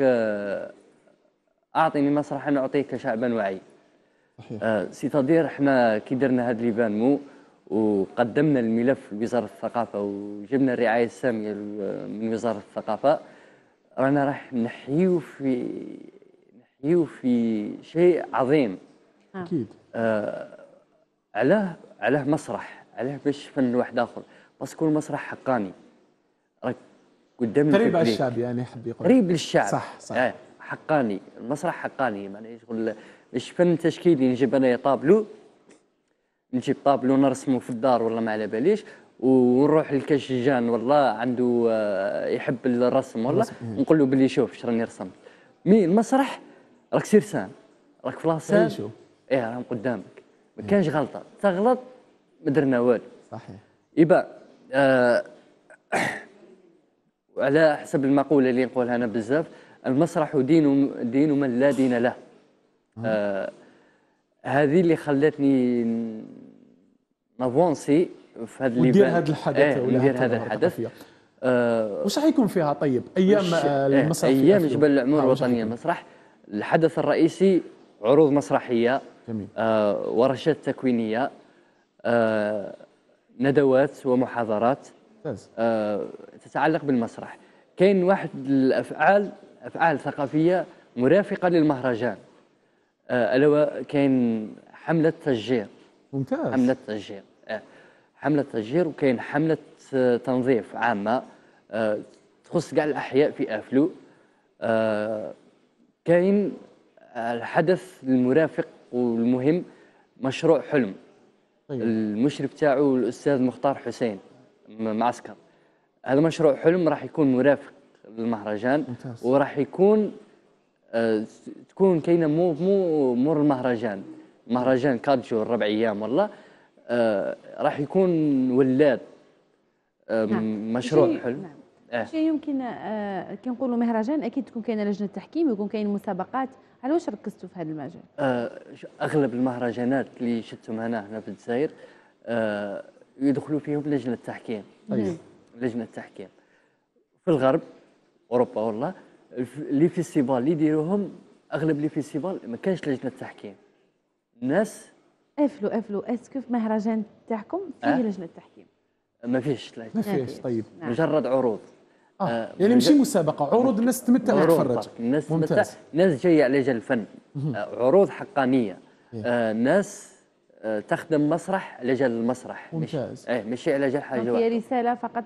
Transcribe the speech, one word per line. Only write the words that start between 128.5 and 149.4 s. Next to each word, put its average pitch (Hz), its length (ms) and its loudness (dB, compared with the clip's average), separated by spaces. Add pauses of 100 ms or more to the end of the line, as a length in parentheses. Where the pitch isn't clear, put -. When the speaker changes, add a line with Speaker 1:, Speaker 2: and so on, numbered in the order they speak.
Speaker 1:
ولاد، 131 500 4 (1080)
آه، 110 160 0
Speaker 3:
نعم. 110 480 -4
Speaker 1:
مشروع 127 340 2
Speaker 3:
شيء، 107 140 -2
Speaker 1:
حلم. 135 220 -6
Speaker 3:
نعم. 185 100 -16 (380)
Speaker 1:
آه. 117 140 -4
Speaker 3:
شيء 311 240 -2
يمكن، 294 320 -4
آه، 202 760 -8
كي 254 160 -8
نقولوا 240 260 -4
مهرجان 233 460 0
أكيد 233 220 -6
تكون - 180 -10
كاينة 214 220 -4
لجنة 202 300 -2
تحكيم، 302 380 -2
يكون 208 160 -4
كاين 214 200 -4
مسابقات. 202 600 -4 (360)
على 269 80 -2
واش 339 160 -2
ركزتوا 208 400 -12
في 180 120 -14
هذا 156 100 -8
المجال؟ 156 300 -12 (180)
Speaker 1:
آه، 123 320 -2 (240)
ش-، - 120 -18 (160)
أغلب 143 320 0
المهرجانات 123 720 -2 (140)
اللي 120 220 -2
شفتهم - 380 -12
هنا، 113 300 -6
هنا 110 100 -10
في 104 80 -14
الجزائر، 123 420 -4 (560)
آه، 104 580 -4 (360)
يدخلوا 143 380 0
فيهم 147 280 -4
لجنة 127 380 -2
تحكيم. 110 380 -10 (280)
Speaker 2:
طيب. 139 160 -2
Speaker 3:
مم. 170 100 -4 (440)
Speaker 1:
لجنة 117 340 -4
تحكيم. 101 340 -16 (960)
في 185 60 0
الغرب، 135 300 4 (720)
أوروبا 120 280 0
والله، 117 340 -4 (440)
الف-، 127 200 -8 (120)